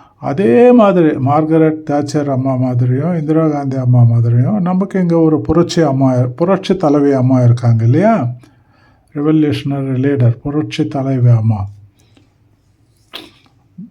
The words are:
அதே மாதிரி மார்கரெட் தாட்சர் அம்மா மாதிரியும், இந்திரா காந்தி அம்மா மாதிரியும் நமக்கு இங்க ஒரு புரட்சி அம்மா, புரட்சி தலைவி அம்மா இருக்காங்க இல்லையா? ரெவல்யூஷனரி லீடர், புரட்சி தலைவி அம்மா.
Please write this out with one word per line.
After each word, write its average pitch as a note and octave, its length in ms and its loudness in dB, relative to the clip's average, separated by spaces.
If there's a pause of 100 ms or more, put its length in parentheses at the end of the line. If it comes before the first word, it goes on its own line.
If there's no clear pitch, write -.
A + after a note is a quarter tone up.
(160)
அதே A3+ 560 2
மாதிரி F#3 460 4
மார்கரெட் D#3 720 0
தாட்சர் C#3+ 380 -4
அம்மா C3 260 -2
மாதிரியும், B2+ 640 -2
இந்திரா D#3 300 0
காந்தி C#3 280 -4
அம்மா B2 260 2
மாதிரியும் A#2 560 0
நமக்கு F#3 420 -2
இங்க E3+ 180 0
ஒரு D#3 220 2
புரட்சி E3+ 400 0
அம்மா, C3+ 340 0 (220)
புரட்சி F#3 400 -2
தலைவி C#3+ 360 2
அம்மா B2+ 300 0
இருக்காங்க A#2 420 2
இல்லையா? D#3+ 440 2 (840)
ரெவல்யூஷனரி C#3+ 840 -2
லீடர், B2+ 380 0
புரட்சி D3+ 500 -6
தலைவி C3+ 440 -2
அம்மா. A2 380 0 (2250)